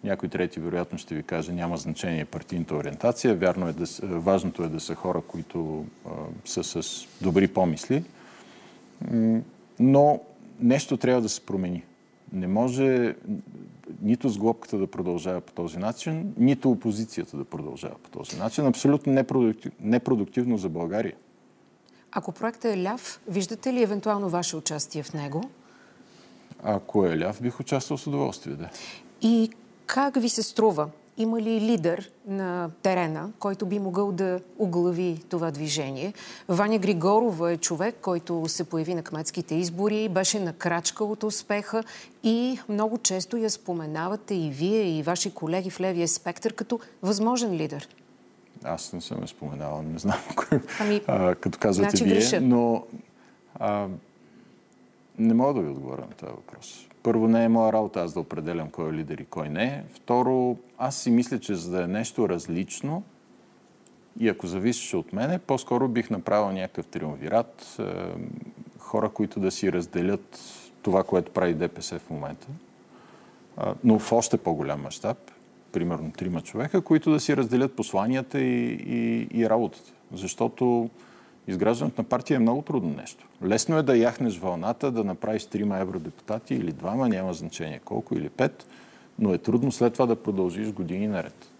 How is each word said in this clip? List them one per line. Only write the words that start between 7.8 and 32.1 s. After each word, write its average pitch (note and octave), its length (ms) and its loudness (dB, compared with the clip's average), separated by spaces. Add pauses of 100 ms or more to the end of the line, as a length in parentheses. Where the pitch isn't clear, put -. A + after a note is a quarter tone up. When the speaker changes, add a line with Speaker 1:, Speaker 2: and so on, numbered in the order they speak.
Speaker 1:
М, A2+ 280 4 (400)
но C#3 400 8 (400)
нещо B2+ 380 4
трябва B2+ 240 4
да G#2+ 80 0
се - 120 -4
промени. F2+ 420 -4 (500)
Не F#2 140 -2
може B2 680 2 (840)
нито A#2+ 280 2
сглобката A2 480 0
да F#2+ 100 0
продължава F2 540 -4
по - 120 -20
този E2 240 -6
начин, D#3+ 600 -4
нито C3 340 4
опозицията G#2+ 680 -2
да C#2 80 -6
продължава - 580 -10
по - 60 -20
този - 300 -12
начин. A#2 260 -2
Абсолютно C#3 480 4
непродуктив-, B2 580 2 (100)
непродуктивно A#2+ 760 2
за F#2 120 -2
България. E2+ 440 -2 (1000)
Speaker 2:
Ако G3 200 -6
проектът A3+ 340 -6
е G3 180 0
ляв, A3 440 -6
виждате G#3 460 -2
ли B3 100 4
евентуално G3+ 460 0
ваше F3 280 -2
участие D3+ 460 -4
в - 100 -10
него? D3 280 -4 (1200)
Speaker 1:
Ако G2+ 420 2
е D#2+ 140 2
ляв, G#2+ 220 -2
бих A#2+ 180 -4
участвал C#3 380 -2
с - 100 -8
удоволствие, C#3 480 -4
да. - 140 -10 (520)
Speaker 2:
И A3+ 280 4 (360)
как C4+ 300 0
ви A#3+ 140 2
се A3 140 2
струва? D#3+ 460 4 (280)
Има A3+ 240 0
ли A3 200 0
лидер G3 500 2 (160)